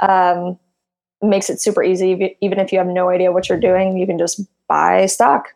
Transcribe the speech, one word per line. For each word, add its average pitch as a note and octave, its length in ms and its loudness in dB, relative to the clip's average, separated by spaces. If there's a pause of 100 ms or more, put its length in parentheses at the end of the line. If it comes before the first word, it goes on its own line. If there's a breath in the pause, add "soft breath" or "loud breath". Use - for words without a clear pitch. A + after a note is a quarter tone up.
Um, F3+ 580 0 (640)
makes G3+ 300 0
it - 100 -6
super G3 220 0
easy, F#3 300 0
if F#3 80 -2
you, F#3+ 100 -2 (120)
even G3 180 -2
if F#3+ 100 -2
you F#3+ 80 0
have F3+ 80 0
no F3+ 220 -2
idea F3+ 240 2
what F#3 160 -2
you're F#3 100 0
doing, F#3+ 400 2
you F#3 80 -2
can F3 120 -4
just F3 220 -4 (280)
buy F3 380 2
stock - 500 0